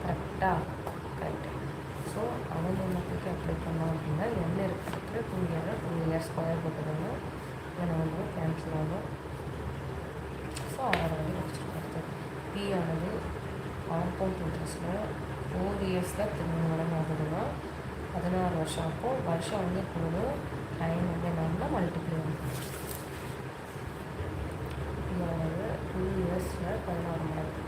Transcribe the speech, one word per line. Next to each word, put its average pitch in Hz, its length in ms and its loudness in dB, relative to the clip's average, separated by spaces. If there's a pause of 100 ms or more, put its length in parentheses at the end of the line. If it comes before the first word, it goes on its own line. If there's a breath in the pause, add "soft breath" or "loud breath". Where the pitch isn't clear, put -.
கரெக்டா? - 480 2 (680)
கரெக்ட். - 280 -2 (640)
So, 208 100 -2 (340)
அவன் 180 300 2
என்ன 180 220 2
தூக்கி 175 260 -2
அப்ளை 165 200 0 (100)
பண்ணோம் 165 300 2
அப்படின்னா, 156 320 2 (200)
என்ன 180 220 2
இருக்கிறதுக்கு 175 520 -2 (100)
டூ 196 80 -2 (120)
இயர், 165 220 0 (120)
டூ 175 60 0 (180)
இயர் 160 200 2
ஸ்கொயர் 165 360 2
போட்டுக்கோங்க. 156 440 0 (640)
இதை 175 180 -2
நம்ம 160 140 2
வந்து 160 180 0 (140)
கேன்சல் 160 460 0
ஆகும். 170 260 0 (1700)
So, - 120 -2
ஆறு 165 340 4
வந்து - 200 0
வச்சுருக்கோம். - 340 -4 (800)
பி 202 100 -2 (160)
ஆனது 165 300 2 (760)
காம்பவுண்ட் 180 580 2
இன்ட்ரெஸ்ட்டில் 165 560 -2 (480)
ஃபோர் 196 400 2
இயர்ஸில் 185 440 2
பதினொன்று 165 380 4
மடங்கு 165 280 2
ஆகுதுன்னா, 156 420 2 (720)
பதினாறு 180 480 4
வருஷம். 165 300 2
அப்போ 226 180 0 (220)
வருஷம் 185 340 2
வந்து 180 160 2 (120)
கூடும், 175 420 2 (440)
டைம் 170 320 4
வந்து 170 200 0
என்னன்னா 165 440 2
மல்டிப்ளை 165 440 2
ஆகும். 151 200 0 (2750)
பி 180 80 0 (160)
ஆனது 160 360 2 (220)
டூ 185 120 0 (200)
இயர்ஸில் 180 680 0
பதினாறு 170 420 0
மடங்கு. 156 380 -2